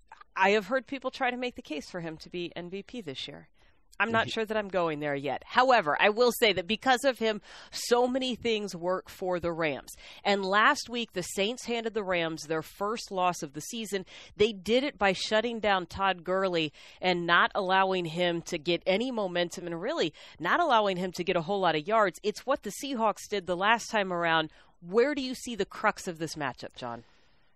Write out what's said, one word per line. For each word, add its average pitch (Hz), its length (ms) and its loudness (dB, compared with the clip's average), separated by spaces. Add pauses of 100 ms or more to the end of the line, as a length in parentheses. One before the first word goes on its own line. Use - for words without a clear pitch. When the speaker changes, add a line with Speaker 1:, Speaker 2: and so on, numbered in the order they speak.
(360)
Speaker 1:
I 190 160 4
have 208 160 2
heard 254 180 -2
people 269 240 -8
try 247 220 -2
to 247 60 -4
make 247 180 -6
the 247 80 -14
case 294 260 -10
for 180 120 -8
him 160 160 -8
to 170 120 -20
be 175 260 -8
M 175 140 -10
V 196 140 -10
P 247 180 -14
this 143 260 -10
year. 156 220 -16 (500)
I'm 214 120 2
not 226 140 2
Speaker 2:
He - 60 -8
Speaker 1:
sure 226 120 -2
that 214 140 -2
I'm 208 120 -4
going 170 300 0
there 147 160 -2
yet. 139 300 -4
However, 233 540 4
I 196 100 6
will 233 220 4
say 214 220 4
that 175 120 -4
because 233 400 2
of 254 140 0
him, 220 220 0 (280)
so 240 380 2
many 254 260 -2
things 208 420 -2
work 180 320 -4
for 180 320 -4
the 170 120 -2
Rams. 156 400 -4 (320)
And 202 200 2
last 214 460 4
week, 233 240 -6
the 180 80 -4
Saints 202 440 -4
handed 226 280 -4
the 214 100 -4
Rams 170 440 -2
their 156 160 -2
first 208 480 -6
loss 180 320 0
of 139 100 -10
the 151 80 -10
season. 202 420 -6 (320)
They 220 160 4
did 208 320 2
it 285 140 -4
by 196 160 4
shutting 220 460 0
down 190 260 2
Todd 185 380 -2
Gurley 180 500 0 (280)
and 180 260 2
not 180 260 6
allowing 190 520 2
him 170 360 -2
to 175 160 -6
get 165 300 0
any 220 240 2
momentum 175 560 -4
and 170 120 -6
really 226 320 -2 (280)
not 185 200 2
allowing 220 380 4
him 180 140 -4
to 180 120 -6
get 175 140 0
a 165 60 -2
whole 196 160 -2
lot 170 160 4
of 151 120 -4
yards. 208 360 2
It's - 240 -4
what 285 160 -2
the 202 100 -8 (100)
Seahawks 226 460 -2
did 196 160 -4
the 180 100 -2
last 214 360 2
time 196 200 0
around. 165 400 2 (300)
Where 233 320 2
do 285 80 -4
you 254 140 -4
see 240 200 -10
the 190 100 -2
crux - 420 -2
of 165 100 -6
this 160 160 -6
matchup, 139 420 -6
John? 117 280 -10 (520)